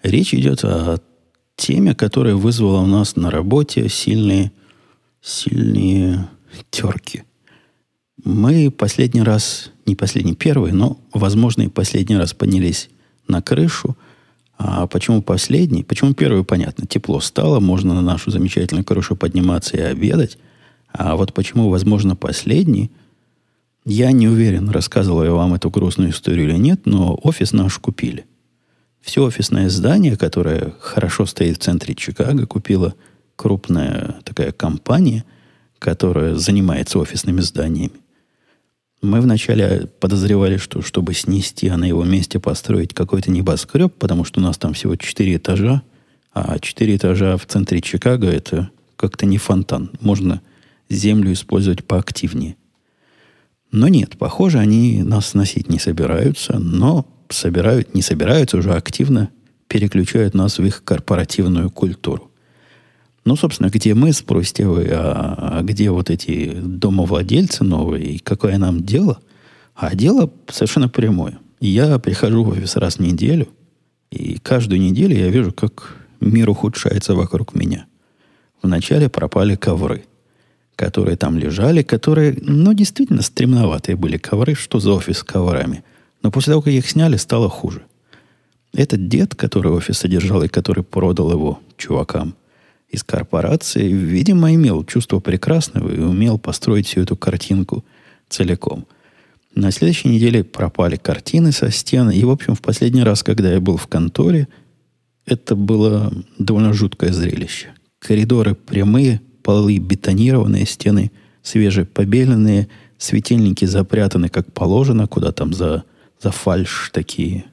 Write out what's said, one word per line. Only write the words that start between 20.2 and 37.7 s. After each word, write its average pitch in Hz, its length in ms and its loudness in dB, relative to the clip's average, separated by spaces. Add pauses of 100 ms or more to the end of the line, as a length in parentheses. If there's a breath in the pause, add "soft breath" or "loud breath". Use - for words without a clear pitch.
А 87 240 -4
вот 95 160 -2
почему, 104 380 0
возможно, 98 440 2
последний, 113 760 0 (960 soft breath)
я 120 280 2
не 117 160 6
уверен, 107 400 2
рассказывал 92 560 0
я 82 80 2
вам 87 220 2
эту 90 160 -2
грустную 92 400 0
историю 80 380 -2
или 82 100 0
нет, 151 260 2
но 95 380 2
офис - 300 0
наш 95 260 0
купили. - 480 -6 (760)
Всё - 240 0
офисное 107 440 0
здание, 104 480 2
которое 80 640 -2
хорошо - 480 -2
стоит 85 300 -2
в - 40 -12
центре - 340 -2
Чикаго, - 520 -2
купила 95 480 -2 (480 soft breath)
крупная - 800 -2
такая - 300 -6
компания, 117 720 0 (560 soft breath)
которая 82 560 0
занимается 85 640 0
офисными 90 400 -2
зданиями. 82 520 -4 (1080)